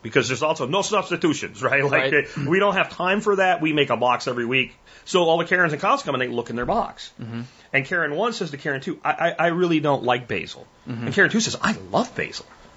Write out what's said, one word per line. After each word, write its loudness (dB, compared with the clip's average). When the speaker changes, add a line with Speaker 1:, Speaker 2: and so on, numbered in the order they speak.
Speaker 1:
Because 0
there's -2
also 0
no 0
substitutions, -2
right? 4
Like, 2
Speaker 2:
Right. 0
Speaker 1:
we 2
don't 4
have 0
time 0
for 0
that. 2
We 0
make 2
a 2
box 0
every -2
week. 0
So 2
all 4
the 0
Karens 2
and -6
Kyles 0
come -2
and -2
they 0
look -4
in -4
their -2
box. -4
Speaker 2:
Mm-hmm. -8
Speaker 1:
And 2
Karen -2
one 0
says -6
to -10
Karen -4
two, -6
"I, 2
I, 0
I 4
really 2
don't 2
like 0
basil." -6
Speaker 2:
Mm-hmm. -6
Speaker 1:
And -4
Karen 4
two 2
says, -2
"I 0
love 0
basil." -8